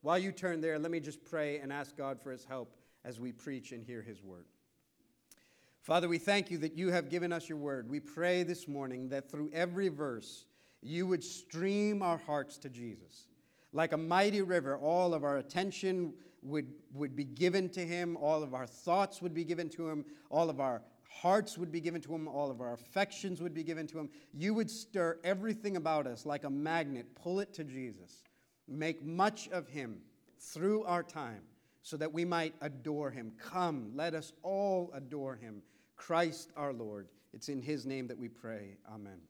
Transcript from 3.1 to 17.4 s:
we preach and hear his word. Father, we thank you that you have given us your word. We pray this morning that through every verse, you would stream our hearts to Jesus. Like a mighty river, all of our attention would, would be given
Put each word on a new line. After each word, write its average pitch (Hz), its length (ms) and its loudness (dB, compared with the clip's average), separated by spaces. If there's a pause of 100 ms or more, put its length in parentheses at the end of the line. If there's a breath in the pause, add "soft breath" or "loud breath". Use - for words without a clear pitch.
we 123 140 -6
preach 127 400 -10
and 117 100 -12
hear 117 180 -10
his 104 220 -12
word. 90 220 -16 (1400 soft breath)
Father, 170 280 2
we 170 80 2
thank 196 340 2
you 170 80 -2
that 156 180 -2
you 180 140 2
have 170 180 2
given 175 220 0
us 165 180 -4
your 156 80 -4
word. 139 320 -4
We 147 100 -2
pray 175 440 2
this 175 240 -4
morning 131 420 -4
that 135 220 -4
through 151 220 -4
every 175 340 2
verse, 143 580 -4 (360 soft breath)
you 170 260 0
would 180 160 2
stream 202 760 0
our 175 160 4
hearts 147 420 -2
to 139 100 -10
Jesus. 113 580 -12 (440 soft breath)
Like 160 220 4
a 156 40 2
mighty 190 440 6
river, 165 360 4
all 170 360 6
of 151 100 2
our 143 140 4
attention 185 760 0 (300 loud breath)
would, 139 240 -2 (260)
would 139 220 -2
be 143 80 0
given 180 460 4